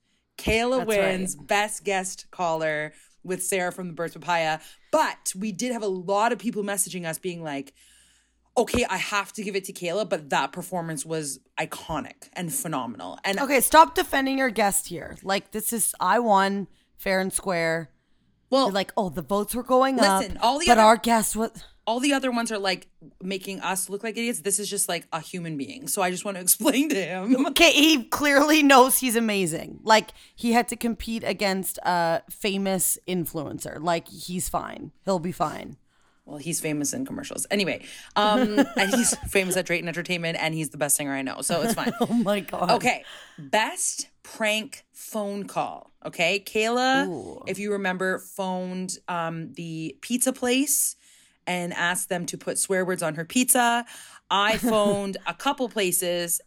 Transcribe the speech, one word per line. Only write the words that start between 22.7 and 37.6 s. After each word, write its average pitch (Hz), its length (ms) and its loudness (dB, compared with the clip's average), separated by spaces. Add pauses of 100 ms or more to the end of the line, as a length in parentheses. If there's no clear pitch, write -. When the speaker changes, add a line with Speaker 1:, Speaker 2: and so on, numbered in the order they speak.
Speaker 1:
making 190 380 -8
us 180 300 -4
look 202 140 -8
like 220 140 -6
idiots. 233 240 -2
This - 160 -2
is 202 120 -4
just, 196 180 -2
like, 170 240 -4
a 165 80 -4
human 165 380 -8
being. - 320 -10
So 202 120 -2
I 180 100 2
just 180 120 -6
want 196 140 -6
to 185 40 -10
<laughs> 185 60 -4
explain 277 420 4
to 269 60 -2
him. 196 520 0
Speaker 2:
Okay, 285 260 6
he 294 320 6
clearly 294 580 4
knows 262 360 10
he's 247 180 2
amazing. 196 680 0
Like, 214 280 6 (240)
he 233 180 0
had 247 160 4
to 240 80 -4
compete 226 480 -4
against 190 540 -2
a 170 500 2
famous 196 680 0 (100)
influencer. 156 760 -4
Like, 170 240 0
he's 180 400 -8
fine. - 440 -8 (120)
He'll 185 160 0
be 165 140 -4
fine. - 420 -4 (500)
Speaker 1:
Well, 147 120 -16
he's 156 240 -6
famous 147 320 -2
in - 120 -4
commercials. - 460 -8
Anyway, 190 320 -2 (320)